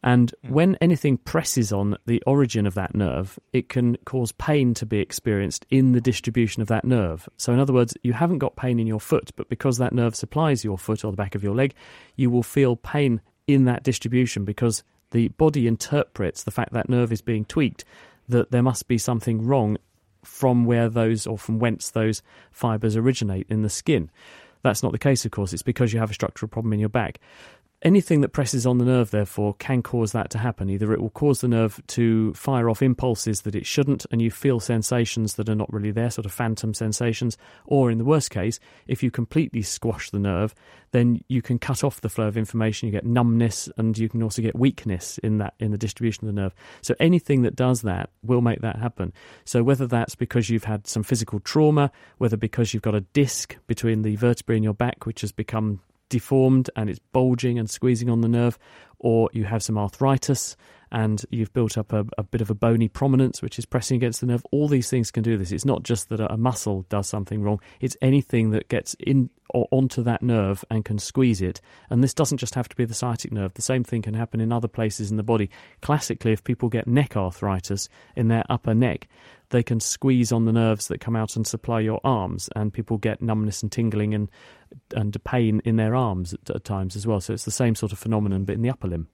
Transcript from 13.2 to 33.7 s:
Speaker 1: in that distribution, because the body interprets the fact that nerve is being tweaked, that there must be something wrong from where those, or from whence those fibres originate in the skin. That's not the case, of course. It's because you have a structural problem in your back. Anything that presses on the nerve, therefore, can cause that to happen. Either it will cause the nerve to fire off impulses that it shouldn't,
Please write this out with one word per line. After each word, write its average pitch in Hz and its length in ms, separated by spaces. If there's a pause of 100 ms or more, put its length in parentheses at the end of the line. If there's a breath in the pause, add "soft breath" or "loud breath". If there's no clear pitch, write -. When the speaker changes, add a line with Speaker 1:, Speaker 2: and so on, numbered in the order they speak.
Speaker 1:
in 139 160
that 123 200
distribution, 120 600
because 107 380 (300)
the 117 160
body 147 400
interprets - 760
the - 80
fact - 220
that 117 160
nerve 120 240
is 110 100
being 110 220
tweaked, - 400 (440 loud breath)
that 120 220
there 120 120
must 127 260
be 120 100
something 113 480
wrong 117 300 (480)
from 123 400
where 117 240
those, 113 400
or 110 100
from 113 220
whence 117 300
those 110 320 (280 soft breath)
fibres 110 460
originate 113 520
in 107 140
the 107 80
skin. 101 400 (520 loud breath)
That's 107 200
not 110 80
the - 80
case, 135 260
of 113 60
course. 98 220
It's 85 100
because 120 300
you 113 80
have 110 100
a 104 40
structural - 340
problem 113 240
in 104 80
your 107 80
back. 107 320 (640 loud breath)
Anything 170 400
that - 80
presses 127 360
on 123 120
the 123 80
nerve, 127 240
therefore, 104 480
can 127 240
cause 113 300
that 113 180
to 117 80
happen. 107 320
Either 104 240
it - 60
will 113 100
cause 143 320
the 127 40
nerve 113 320 (100)
to 110 440
fire 120 380
off 110 100
impulses 120 600
that 104 120
it - 120
shouldn't, 139 440